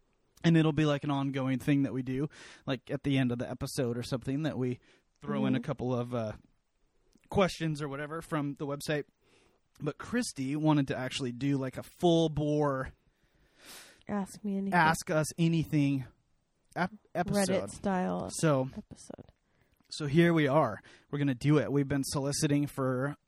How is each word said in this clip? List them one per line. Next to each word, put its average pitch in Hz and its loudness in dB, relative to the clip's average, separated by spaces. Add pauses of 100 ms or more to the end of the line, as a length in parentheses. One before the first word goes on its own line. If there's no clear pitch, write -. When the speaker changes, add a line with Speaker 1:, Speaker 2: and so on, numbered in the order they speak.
(440)
Speaker 1:
and 165 6
it'll 156 6
be, 156 2
like, 143 2
an 147 -2
ongoing 135 0
thing 143 4
that 107 -2
we 127 -4
do, 131 -4 (380)
like, 135 -6
at 139 -6
the 139 2
end 127 2
of 120 -4
the 123 -6
episode 123 -4
or 123 -6
something, 139 -4
that 127 -2
we 123 -2 (420)
throw 143 -2
in 131 2
a - 0
Speaker 2:
Mm-hmm. - -10
Speaker 1:
couple 127 -4
of, 120 -4
uh, 110 -4 (960)
questions 160 0
or 151 -6
whatever 147 -8
from 143 -4
the 151 -6
website." 143 -4 (800)
But 147 -6
Christy 147 -4
wanted 151 4
to 113 -2
actually 139 -6
do, 139 0
like, 131 -6
a 110 -10
full 165 4
bore 147 0 (1120)
Speaker 2:
Ask 202 -6
me 202 -2
anything. 196 -4
Speaker 1:
Ask 165 4
Us 156 2 (100)
Anything 143 2 (680)
ep-, 180 -2 (240)
episode. 196 0
Speaker 2:
Reddit 202 -10
style 185 -2
Speaker 1:
So 139 2
Speaker 2:
episode. - -18 (640)
Speaker 1:
so 156 -6
here 170 6
we 156 4
are. 127 2 (280)
We're 143 -4
gonna 143 0
do 143 4
it. 107 0
We've 139 2
been 139 -2
soliciting 143 0
for, 131 -4 (120)